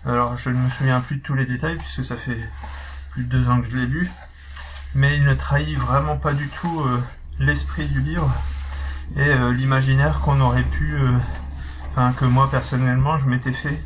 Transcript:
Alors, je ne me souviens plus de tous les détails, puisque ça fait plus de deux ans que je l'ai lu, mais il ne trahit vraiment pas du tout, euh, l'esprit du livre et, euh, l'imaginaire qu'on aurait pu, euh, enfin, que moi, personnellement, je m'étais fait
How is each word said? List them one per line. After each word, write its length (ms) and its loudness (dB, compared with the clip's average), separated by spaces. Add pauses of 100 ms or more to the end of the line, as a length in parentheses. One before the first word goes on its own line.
Alors, 320 0
je 140 -4
ne 60 2
me 120 2
souviens 320 2
plus 160 -6
de 60 -6
tous 120 -4
les 120 0
détails, 300 -4
puisque 280 -6
ça 120 -6
fait 340 -6 (640)
plus 100 -4
de 60 -4
deux 200 2
ans 120 4
que 80 -4
je 80 -4
l'ai 100 0
lu, 240 -2 (880)
mais 200 4
il 60 4
ne 120 6
trahit 440 0
vraiment 380 0
pas 160 0
du 160 -2
tout, 320 -4
euh, 200 0 (380)
l'esprit 480 0
du 140 0
livre 280 0 (880)
et, 140 2
euh, 240 4
l'imaginaire 680 4
qu'on 220 2
aurait 240 4
pu, 320 0
euh, 200 4 (760)
enfin, 220 2
que 100 0
moi, 260 4
personnellement, 680 2
je 100 0
m'étais 260 0
fait 340 -4